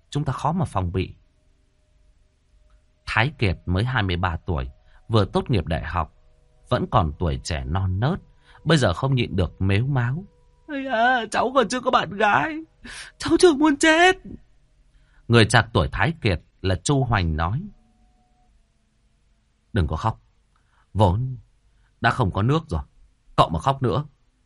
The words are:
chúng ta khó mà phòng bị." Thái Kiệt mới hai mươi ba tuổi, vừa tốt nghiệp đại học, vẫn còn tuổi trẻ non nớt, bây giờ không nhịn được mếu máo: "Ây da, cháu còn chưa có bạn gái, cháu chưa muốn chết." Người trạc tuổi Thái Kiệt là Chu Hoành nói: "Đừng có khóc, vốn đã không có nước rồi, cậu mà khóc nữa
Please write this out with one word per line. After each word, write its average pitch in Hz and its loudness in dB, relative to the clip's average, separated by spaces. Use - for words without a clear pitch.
chúng 147 -4
ta 135 -4
khó 147 -4
mà 175 -2
phòng 90 -4
bị." - -4
Thái - 0
Kiệt 92 -2
mới 92 0
hai 127 -2
mươi 92 -2
ba 85 -2
tuổi, 67 -4
vừa 110 4
tốt 190 -2
nghiệp 92 0
đại 80 -4
học, 82 -6
vẫn 147 -2
còn 85 2
tuổi 73 -2
trẻ 73 -6
non 92 -2
nớt, 151 -2
bây 156 4
giờ 107 2
không 135 -2
nhịn 117 -2
được 87 -2
mếu 98 0
máo: 139 -2
"Ây 277 -8
da, 247 0
cháu 226 -2
còn 240 2
chưa 254 -4
có 247 -2
bạn 202 0
gái, 262 2
cháu 285 -2
chưa 349 8
muốn 294 4
chết." 339 6
Người 113 6
trạc 110 2
tuổi 85 2
Thái 120 -2
Kiệt 90 -2
là 95 -2
Chu 135 0
Hoành 92 0
nói: 98 -4
"Đừng 80 0
có 80 -6
khóc, 110 -6
vốn 107 0
đã 113 2
không 110 0
có 95 -2
nước 143 0
rồi, 78 -4
cậu - 4
mà 82 -4
khóc 135 -2
nữa 117 -2